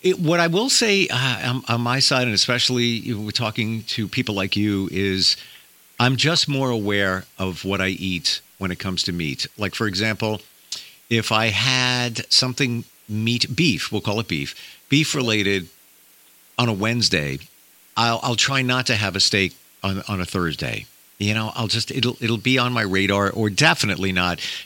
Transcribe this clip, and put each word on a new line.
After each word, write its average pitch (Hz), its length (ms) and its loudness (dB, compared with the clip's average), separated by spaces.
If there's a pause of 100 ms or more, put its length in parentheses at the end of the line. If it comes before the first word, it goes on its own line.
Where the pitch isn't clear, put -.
It, 185 180 2
what 170 200 4
I 170 80 4
will 208 220 0
say, 202 420 4
uh, 123 380 -2
on, 127 180 -4
on 117 140 0
my 123 180 0
side, 131 240 4
and 117 100 0
especially, 120 520 2
you 117 300 -2
know, 101 60 -6
we're 107 100 -6
talking 110 520 -2
to 104 240 -4
people 120 260 -2
like 98 220 -2
you, 101 360 0
is 95 440 0 (640)
I'm 123 160 6
just 151 320 0
more 135 220 0
aware 101 560 0 (120)
of 92 280 -4
what 95 160 0
I 92 80 2
eat 90 500 -2 (200)
when 95 120 -2
it 85 80 -6
comes 92 240 -4
to 95 80 -4
meat. 80 340 -4 (120)
Like, 101 180 -4
for 113 120 -2
example, 107 540 -2 (680)
if 113 240 2
I 110 140 4
had 123 840 0
something 123 540 0 (240)
meat, 113 440 0
beef, 120 380 2
we'll 104 100 -2
call 110 200 -2
it - 80 -6
beef, 71 260 -4 (320)
beef 147 260 2
related 104 540 0 (880)
on 120 120 2
a 110 40 2
Wednesday, 95 680 0 (580)
I'll, 117 260 2
I'll 123 120 0
try 135 260 0
not 127 260 0
to 120 80 2
have 98 220 -2
a - 20 -2
steak 95 340 2 (300)
on, 98 240 -2
on 98 140 -4
a 87 40 -2
Thursday. 87 600 -4 (320)
You 104 160 0
know, 110 200 -4
I'll 117 140 -4
just, 113 240 -4
it'll, 123 300 -2
it'll 117 160 0
be 127 200 2
on 123 140 2
my 117 100 0
radar, 98 480 2
or 107 200 0
definitely 98 640 0
not, 90 260 0 (260)